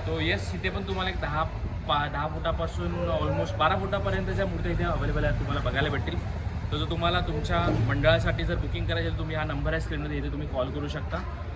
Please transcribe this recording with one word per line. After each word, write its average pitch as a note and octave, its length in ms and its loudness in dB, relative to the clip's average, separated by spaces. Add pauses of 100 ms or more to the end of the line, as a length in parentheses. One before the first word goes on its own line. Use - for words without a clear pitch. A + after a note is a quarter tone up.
तो D#3+ 120 0
येस, F#3 360 0
इथे F#3 140 -2
पण F#3 180 -4
तुम्हाला F#3 220 -2
एक F3+ 120 -4
दहा D3+ 220 0 (440)
पा-, D3 200 2
दहा C#3+ 200 -2
फुटापासून E3 840 -2
almost D#3 480 0
बारा F#3+ 220 4
फुटापर्यंतच्या F#3+ 680 0
मूर्त्या E3+ 260 0
इथे E3+ 120 2
अव्हेलेबल D3+ 420 2
आहेत, C#3+ 140 2
तुम्हाला C#3+ 300 0
बघायला C#3 200 2
भेटतील. - 340 -2 (480)
तर D3+ 60 0
जर D3+ 120 -2
तुम्हाला E3+ 300 2
तुमच्या E3+ 680 2
मंडळासाठी D#3+ 560 4
जर E3+ 120 0
बुकिंग - 300 0
करायची E3 220 0
असेल, D#3+ 120 -2
तुम्ही D#3+ 160 -4
हा D#3 80 0
नंबर D3+ 280 0
आहे D#3+ 100 0
स्क्रीनमध्ये, D3 360 -4
इथे C#3+ 140 -2
तुम्ही C#3+ 160 -4
कॉल C3 240 0
करू C#3+ 160 -2
शकता D3+ 360 -4 (320)